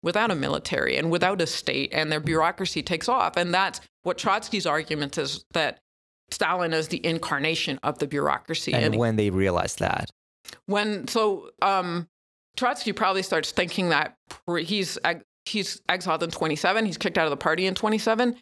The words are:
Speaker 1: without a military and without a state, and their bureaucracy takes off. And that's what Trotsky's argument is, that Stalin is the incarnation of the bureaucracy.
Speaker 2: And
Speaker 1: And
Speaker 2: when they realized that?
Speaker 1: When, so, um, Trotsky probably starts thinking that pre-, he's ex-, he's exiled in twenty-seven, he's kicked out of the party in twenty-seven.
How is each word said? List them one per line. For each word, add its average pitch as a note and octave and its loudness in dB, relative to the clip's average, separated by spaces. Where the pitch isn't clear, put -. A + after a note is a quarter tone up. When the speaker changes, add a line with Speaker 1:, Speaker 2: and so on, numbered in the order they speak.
Speaker 1:
without G#3 2
a F#3 2
military - 0
and E3 0
without F3+ 2
a D#3+ 0
state, - -4
and D#3 0
their D#3 0
bureaucracy D#3+ 0
takes - -4
off. A3+ 2
And F3 2
that's F#3 2
what F3 -2
Trotsky's G#3 0
argument D3+ -2
is, C#3 -4
that D3+ -2
Stalin F3 0
is D#3+ 0
the - -4
incarnation D#3+ -2
of C#3+ -2
the D3+ 0
bureaucracy. C#3+ -2
Speaker 2:
And A#2+ 4
Speaker 1:
And A2 2
Speaker 2:
when A2+ 4
they G#2 4
realized F#2 2
that? - 0
Speaker 1:
When, G#3 0
so, G#3 2
um, F3+ 2
Trotsky B3 0
probably F#3+ 2
starts E3 0
thinking F3+ 0
that D3+ 2
pre-, E3+ 0
he's F#3 -2
ex-, E3+ 2
he's - -4
exiled F3 -2
in E3+ -2
twenty-seven, F3+ 0
he's E3+ -6
kicked F#3+ -2
out D#3+ 2
of D3+ 0
the C#3+ -2
party E3 0
in F#3 -2
twenty-seven. A3 0